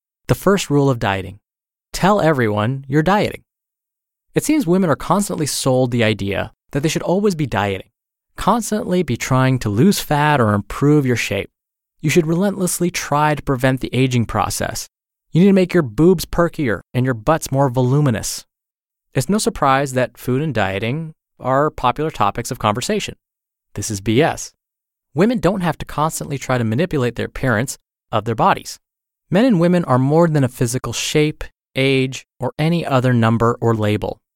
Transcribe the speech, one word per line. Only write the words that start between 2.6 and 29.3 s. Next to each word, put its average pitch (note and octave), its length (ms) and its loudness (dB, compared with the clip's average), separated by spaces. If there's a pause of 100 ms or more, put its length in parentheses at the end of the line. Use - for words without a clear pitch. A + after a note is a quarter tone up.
you're D3+ 160 2
dieting. F#3 400 0 (880)
It D#3+ 100 0
seems D4 240 0
women F3+ 220 2
are B2+ 60 2
constantly F3+ 500 -2
sold B2+ 460 0
the A#2 120 0
idea G2 500 -2 (180)
that C#3+ 100 -2
they D#3 80 0
should D#3+ 120 -4
always G3 340 0
be D3+ 120 -4
dieting, G2 420 -4 (480)
constantly G3+ 680 -2
be A#2+ 140 -4
trying C3 420 0
to A2+ 100 -2
lose C3 300 4
fat D3 400 2
or G#2+ 140 2
improve C#3+ 520 2
your B2 120 0
shape. G2 320 -4 (500)
You D#3 100 -2
should D#3 180 2
relentlessly F3 640 -2
try D3+ 440 0
to - 80 -10
prevent C3 380 0
the - 120 -8
aging B2 320 2
process. - 600 -4 (440)
You D#3+ 100 4
need G3+ 60 8
to G3 60 6
make F#3 200 2
your F3 100 4
boobs D#3 420 2
perkier D3+ 560 -2 (120)
and B2+ 100 0
your B2+ 120 0
butts D3 360 -2
more C3+ 180 2
voluminous. B2+ 760 0 (680)
It's C3 140 -2
no G3+ 100 0
surprise C#3 560 0
that B2 240 -2
food B2+ 240 -2
and D#3 120 -4
dieting A2 600 -4 (260)
are C3+ 300 0
popular C#3+ 420 -2
topics G#2+ 400 -2
of B2+ 80 -8
conversation. B2+ 560 -2 (580)
This - 180 -8
is G2 80 -6
B A2+ 220 2
S. B2+ 320 -2 (600)
Women G#3 260 0
don't F#3+ 200 0
have E3+ 200 -2
to D3 60 -10
constantly D3 520 -4
try C3 200 -4
to A#2+ 60 0
manipulate B2 520 -2
the G#2 100 -6
appearance B2 520 -2 (320)
of G#2+ 140 -2
their A#2 120 -4
bodies. D#3+ 440 0 (500)
Men F#3 140 4